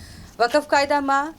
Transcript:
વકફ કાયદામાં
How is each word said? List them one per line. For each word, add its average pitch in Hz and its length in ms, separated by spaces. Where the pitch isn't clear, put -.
વકફ 285 280
કાયદામાં 285 720